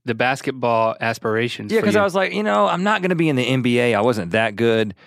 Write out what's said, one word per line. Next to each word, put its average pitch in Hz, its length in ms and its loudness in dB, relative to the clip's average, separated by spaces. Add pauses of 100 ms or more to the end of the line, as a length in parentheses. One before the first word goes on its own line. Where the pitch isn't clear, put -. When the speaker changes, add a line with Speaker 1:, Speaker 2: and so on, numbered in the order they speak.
Speaker 1:
the 117 120 -4
basketball 123 840 0
aspirations 113 720 -4
Speaker 2:
Yeah, 220 80 2
Speaker 1:
for 214 60 0
Speaker 2:
'cause 208 80 2
Speaker 1:
you. 208 60 4
Speaker 2:
I 202 40 2
was 185 120 -2
like, 190 160 0
"You 196 100 -4
know, 208 240 2
I'm 175 160 -2
not 208 200 0
gonna 185 120 0
be 165 140 2
in 143 80 2
the 127 100 0
N 131 160 0
B 120 160 2
A. 120 160 2
I 101 60 2
wasn't 107 320 0
that 110 240 0
good." 110 380 0 (120)